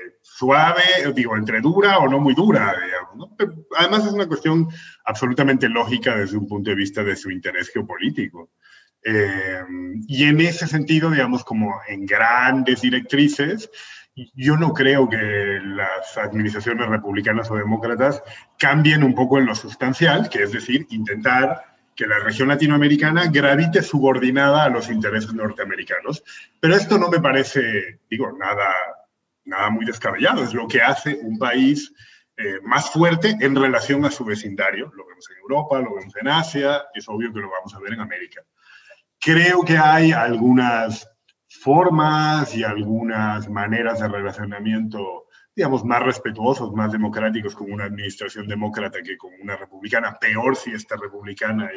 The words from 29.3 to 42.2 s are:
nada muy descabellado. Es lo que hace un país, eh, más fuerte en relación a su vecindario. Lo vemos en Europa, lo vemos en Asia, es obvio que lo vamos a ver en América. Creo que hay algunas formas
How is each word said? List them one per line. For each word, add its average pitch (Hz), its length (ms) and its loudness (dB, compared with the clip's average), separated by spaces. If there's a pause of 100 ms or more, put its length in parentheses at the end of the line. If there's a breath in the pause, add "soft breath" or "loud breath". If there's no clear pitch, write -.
nada 98 240 -2
muy 110 160 -2
descabellado. 117 580 0
Es 113 100 -6
lo 113 140 -6
que 120 140 2
hace 139 400 0
un 110 160 -6
país, 131 560 0 (420 soft breath)
eh, 98 280 -6
más 127 260 0
fuerte 170 500 2
en 139 160 2
relación 135 480 2
a 143 80 0
su 123 140 -8
vecindario. 104 720 -4
Lo 95 100 -20
vemos - 240 -20
en - 80 -20
Europa, 139 420 -2
lo 110 160 -6
vemos 98 240 -14
en 120 80 -4
Asia, 143 560 0 (100)
es 110 140 -14
obvio 113 240 -6
que 104 80 -8
lo 98 120 -10
vamos 92 220 -10
a 101 60 -20
ver 101 140 -10
en 113 80 -8
América. 87 400 -14 (800 soft breath)
Creo 170 440 4
que 160 140 4
hay 160 340 6
algunas 120 1000 2 (400)
formas 156 1080 2